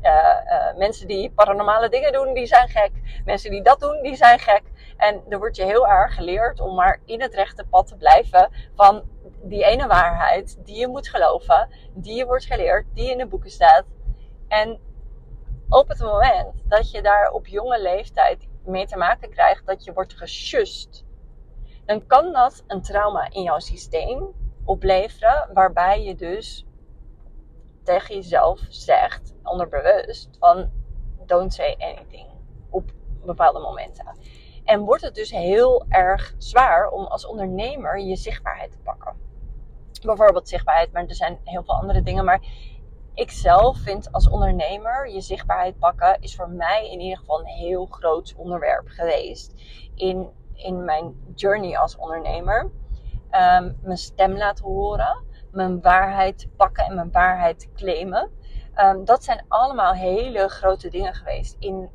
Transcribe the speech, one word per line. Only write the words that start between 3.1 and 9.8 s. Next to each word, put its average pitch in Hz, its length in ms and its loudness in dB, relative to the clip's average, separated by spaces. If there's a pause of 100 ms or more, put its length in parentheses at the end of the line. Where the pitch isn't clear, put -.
Mensen 202 260 -6
die 196 120 -8
dat 254 180 8
doen, 294 220 -4
die 262 140 -6
zijn 240 220 8
gek. 208 240 2 (340)
En 208 320 0
er 202 100 -4
wordt 214 180 -6
je 190 80 -2
heel 220 240 4
erg 196 260 4
geleerd 196 460 -4
om 185 140 -6
maar 180 300 2
in 226 160 -10
het 254 140 -6
rechte 196 360 -4
pad 190 160 6
te 214 100 -18
blijven 165 540 6 (240)
van 202 280 8 (400)
die 202 220 -4
ene 254 220 4